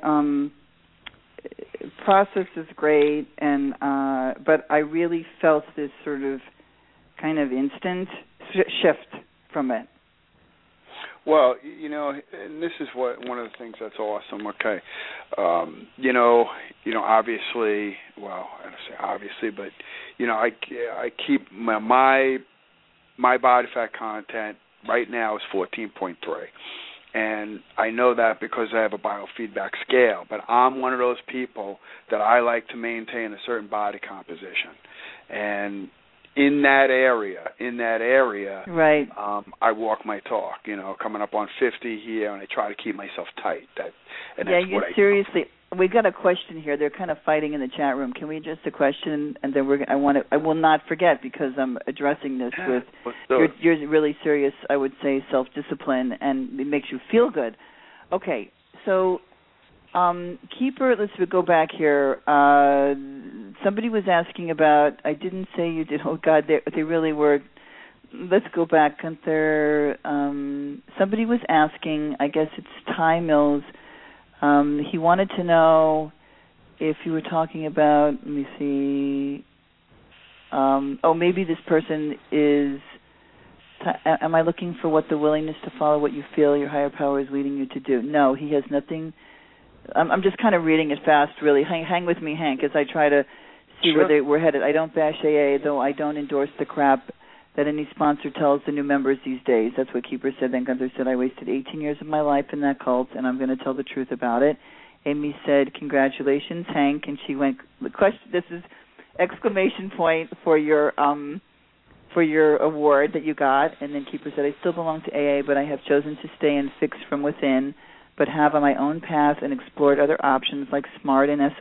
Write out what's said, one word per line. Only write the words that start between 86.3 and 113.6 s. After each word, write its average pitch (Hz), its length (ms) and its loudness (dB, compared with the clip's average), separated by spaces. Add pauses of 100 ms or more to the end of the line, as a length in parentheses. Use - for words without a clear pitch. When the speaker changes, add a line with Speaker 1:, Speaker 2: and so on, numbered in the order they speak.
Speaker 1:
feel 147 220 6
your 143 100 0
higher 143 280 -2
power 139 260 0
is 135 100 -6
leading 139 260 -2
you 135 120 -4
to 139 100 -10
do? 131 220 0
No, 139 340 4
he 147 180 -6
has 139 160 2
nothing. 160 440 -4 (800)
I'm, 165 160 2
I'm 190 100 2
just 190 160 2
kind 220 160 4
of 165 120 2
reading 156 260 2
it 143 140 -4
fast, 147 260 4 (100)
really. 147 220 4
Hang, 160 220 -4
hang 175 200 -2
with 170 160 -2
me, 156 160 -6
Hank, 143 260 -2
as 143 120 -2
I 147 160 2
try 151 180 2
to 143 140 6 (580)
see 165 120 2
Speaker 2:
Sure. 151 60 4
Speaker 1:
where - 80 6
they, 151 140 4
we're 147 180 2
headed. 151 240 2
I 147 100 2
don't 160 200 0
bash 156 300 0
A 156 40 2 (280)
A, 143 80 0
though 147 160 0
I 139 140 0
don't 151 240 -4
endorse 143 320 -2 (100)
the 143 60 -2
crap 139 440 2 (480)
that 147 100 0
any 151 280 -4
sponsor 147 420 0
tells 143 280 4
the 151 80 -4
new 143 100 -2
members 139 420 2
these 131 200 -6
days. 117 320 2
That's 131 160 -4
what 123 160 -2
Keeper 135 200 -4 (120)
said. 127 100 -2
Then 127 140 -2
Gunther 127 320 -4
said, 131 100 -2
"I 131 80 0
wasted 127 320 -4
eighteen 135 320 -6
years 147 220 -4
of 151 60 -12
my 151 120 -2
life 143 320 0
in 147 100 -6
that 139 220 -2
cult, 127 320 0
and 127 100 -6
I'm 127 140 -4
gonna 131 160 -2
tell 131 180 -6
the 135 100 -6
truth 131 280 -8
about 123 320 0
it." 147 140 2 (480)
Amy 147 280 -4 (120)
said, 139 280 2
"Congratulations, 139 1000 -2
Hank." 143 340 0
And 143 180 -8
she 139 100 -4
went, 135 220 0 (240)
the - 80 -6
question, - 300 2 (140)
this 175 180 0
is 175 100 -12 (580)
exclamation 190 760 -2
point 165 340 0 (140)
for 160 140 4
your, 151 420 2
um, 147 400 0 (760)
for 170 80 2
your 151 360 4
award 147 560 4
that 156 100 -4
you 156 100 -2
got. 139 460 2